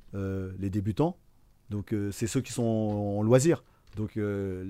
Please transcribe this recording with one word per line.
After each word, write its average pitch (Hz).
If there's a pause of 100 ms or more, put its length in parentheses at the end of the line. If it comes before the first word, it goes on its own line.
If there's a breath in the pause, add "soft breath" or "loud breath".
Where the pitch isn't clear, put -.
(140)
euh, 95
les 98
débutants. 107 (540)
Donc, 101
euh, 101
c'est 117
ceux 131
qui -
sont 123
en 104
loisir. 131 (320)
Donc, 101
euh, 101